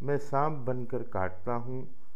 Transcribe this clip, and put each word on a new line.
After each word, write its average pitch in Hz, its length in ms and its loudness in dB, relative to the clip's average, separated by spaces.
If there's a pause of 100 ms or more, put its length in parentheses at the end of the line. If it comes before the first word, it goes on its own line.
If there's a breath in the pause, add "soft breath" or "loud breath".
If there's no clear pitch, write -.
"मैं 143 160 2
सांप 143 400 2
बनकर 123 460 0
काटता 98 500 0
हूँ 127 420 -2 (200 soft breath)